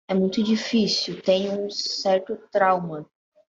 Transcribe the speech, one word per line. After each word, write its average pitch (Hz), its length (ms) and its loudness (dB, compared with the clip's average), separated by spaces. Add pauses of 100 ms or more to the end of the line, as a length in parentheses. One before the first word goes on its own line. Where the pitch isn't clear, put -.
É 190 60 -4
muito 190 300 2
difícil. 214 760 0
Tenho 196 440 0
um 202 40 -6
certo - 680 -2 (160)
trauma 180 580 0 (400)